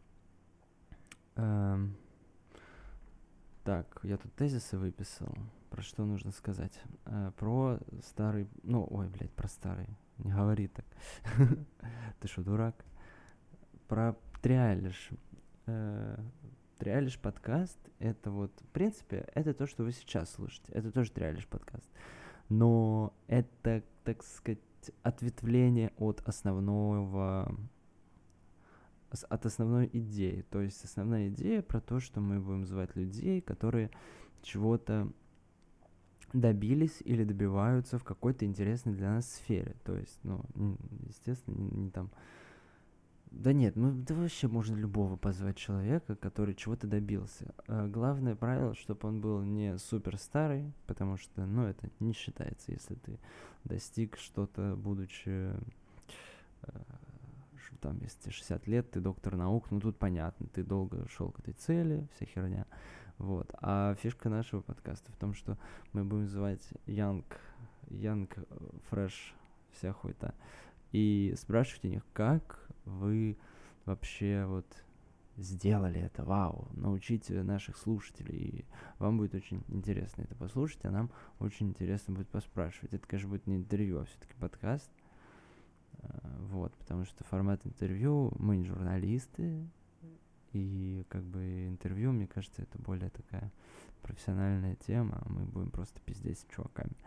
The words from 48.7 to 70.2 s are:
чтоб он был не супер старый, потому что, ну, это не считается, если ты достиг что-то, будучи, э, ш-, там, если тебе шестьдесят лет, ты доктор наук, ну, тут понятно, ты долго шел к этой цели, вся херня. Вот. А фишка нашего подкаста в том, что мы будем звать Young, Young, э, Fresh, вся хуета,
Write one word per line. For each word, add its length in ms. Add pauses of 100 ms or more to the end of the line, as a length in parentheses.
чтоб 300
он 160
был 200
не 360
супер 400
старый, 560 (120)
потому 320
что, 280
ну, 180
это 260 (100)
не 140
считается, 600
если 220
ты 240 (440)
достиг 540
что-то, 580
будучи, 540
э, 260 (2000)
ш-, 240
там, 220
если 180
тебе 120
шестьдесят 360
лет, 240
ты 80
доктор 380
наук, 340
ну, 80
тут 180
понятно, 500
ты 160
долго 440
шел 240
к 80
этой 140
цели, 640
вся 100
херня. 400 (560)
Вот. 400
А 400
фишка 280
нашего 320
подкаста 500
в 40
том, 200
что 200 (380)
мы 100
будем 240
звать 400 (200)
Young, 360 (640)
Young, 480
э, 340 (200)
Fresh, 440 (380)
вся 220
хуета, 400 (580)